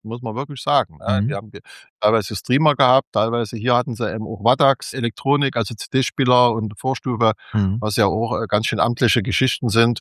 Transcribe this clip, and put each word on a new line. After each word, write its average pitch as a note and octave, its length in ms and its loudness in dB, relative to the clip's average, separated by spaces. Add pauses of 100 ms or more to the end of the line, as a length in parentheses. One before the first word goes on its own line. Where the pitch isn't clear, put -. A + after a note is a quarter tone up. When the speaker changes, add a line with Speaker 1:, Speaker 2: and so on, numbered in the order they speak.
Speaker 1:
muss A#2 180 -8
man A2+ 140 -6
wirklich C#3+ 260 -8
sagen, C3 360 -2
ne? G2+ 240 -2
Speaker 2:
Mhm. A2 60 0
Speaker 1:
Die G2 80 -2
haben G#2 160 -8
die, - 80 -14 (400)
teilweise G#2+ 360 0
Streamer C#3+ 400 0
gehabt, C3 360 4
teilweise A2+ 460 -2
hier A#2+ 180 0
hatten B2 200 -2
sie G#2+ 180 -4
eben A2 120 -6
auch F#2 180 -10
Wadax, C3+ 500 2
Elektronik, C3+ 640 -2
also A2+ 180 -2
C-D-Spieler B2 760 2
und A2 260 -4
Vorstufe, A#2 540 0 (200)
Speaker 2:
Mhm. G2+ 260 2
Speaker 1:
was G#2+ 160 -4
ja A2 100 4
auch, G#2 360 -2
äh, G#2+ 60 -4
ganz G#2+ 200 0
schön G2+ 120 -2
amtliche A#2 420 0
Geschichten B2+ 480 -2
sind. A#2 320 2